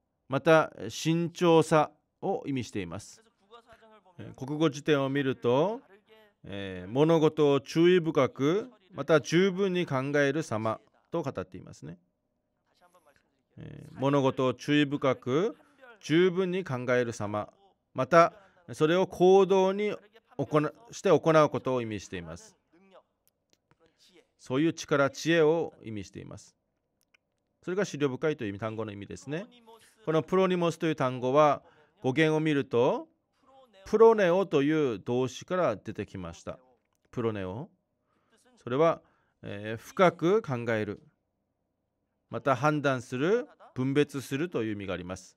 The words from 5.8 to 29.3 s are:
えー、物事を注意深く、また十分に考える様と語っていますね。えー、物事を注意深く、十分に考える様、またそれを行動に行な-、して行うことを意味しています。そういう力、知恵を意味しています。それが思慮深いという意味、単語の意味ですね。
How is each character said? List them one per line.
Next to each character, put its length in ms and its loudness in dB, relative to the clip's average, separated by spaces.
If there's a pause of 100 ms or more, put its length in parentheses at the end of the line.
え 420 -12
ー、 40 -16
物 300 4
事 320 4
を 80 2
注 340 4
意 60 4
深 300 0
く、 400 -2 (220)
ま 120 -10
た 160 4
十 320 2
分 200 -2
に 140 -2
考 300 -4
え 160 2
る 100 -4
様 380 -6 (320)
と 100 -4
語 180 -8
っ 40 -10
て 120 -18
い 40 -18
ま 120 -20
す 140 -20
ね。 100 -16 (1600)
え 320 -20
ー、 120 -16
物 200 2
事 260 2
を 60 2
注 280 0
意 40 2
深 300 -2
く、 420 -2 (440)
十 320 2
分 180 -4
に 140 -6
考 140 -6 (100)
え 160 2
る 80 -6
様、 400 -8 (420)
ま 140 -4
た 240 6 (400)
そ 160 0
れ 80 2
を 100 2
行 400 6
動 260 2
に 220 -6 (420)
行 240 0
な-、 120 -2 (180)
し 120 -16
て 80 2
行 340 6
う 60 2
こ 100 -6
と 160 -4
を 60 -2
意 20 -8
味 160 -8
し 80 -18
て 80 -10
い 60 -10
ま 140 -14
す。 200 -20 (1800)
そ 160 -6
う 40 0
い 60 2
う 60 0
力、 360 0
知 220 -4
恵 120 4
を 300 2 (120)
意 80 -12
味 100 -10
し 80 -18
て 80 -18
い 60 -14
ま 120 -18
す。 200 -20 (1040)
そ 80 -10
れ 60 -6
が 60 0
思 100 -4
慮 160 -2
深 220 -4
い 60 -6
と 60 -12
い 40 -6
う 20 -6
意 60 -6
味、 40 -14
単 160 -8
語 100 -8
の 60 -10
意 60 -14
味 100 -14
で 100 -14
す 120 -18
ね。 180 -8 (580)